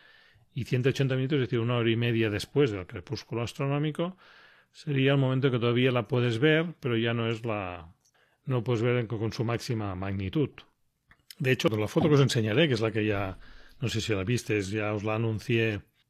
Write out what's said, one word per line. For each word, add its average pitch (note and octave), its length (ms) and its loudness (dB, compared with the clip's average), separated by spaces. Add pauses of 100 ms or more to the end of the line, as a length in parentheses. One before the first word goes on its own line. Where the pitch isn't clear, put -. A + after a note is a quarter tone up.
(560)
y A#2+ 100 -4
ciento B2+ 240 0
ochenta C3 260 0
minutos, C3 220 0
es B2+ 100 0
decir, A#2+ 120 0
una A#2+ 180 0
hora A#2 120 2
y A2+ 60 4
media A2+ 340 2
después A2 420 0
del F#2+ 140 -6
crepúsculo A2+ 560 -8
astronómico, D3 760 -4 (540)
sería C3+ 420 2
el C#3+ 40 4
momento C3 320 2
que A#2+ 100 0
todavía A#2+ 320 4
la B2 160 0
puedes A#2+ 320 0
ver, D#3 400 2
pero A#2+ 160 -2
ya A#2 180 0
no A#2 140 -2
es A2+ 160 -4
la, F2+ 480 -6 (540)
no B2+ 180 0
puedes A#2 200 0
ver B2 240 2
con A2 260 -4
su B2 100 -4
máxima A2 520 -4
magnitud. G2 560 -4 (880)
De C3 120 2
hecho, - 180 2
la G#2+ 180 0
foto D#3+ 200 2
que D3 80 6
os C#3 60 8
enseñaré, A#2+ 460 2
que B2+ 80 2
es G#2+ 60 0
la A2+ 100 0
que G#2+ 120 0
ya, G2+ 360 -2 (400)
no A#2 100 -2
sé A2+ 100 -2
si A2 140 -2
la F#2+ 100 -2
visteis, G#2+ 460 -2
ya G#2+ 240 -2
os G2+ 100 -4
la G#2+ 120 0
anuncié A2+ 680 0 (280)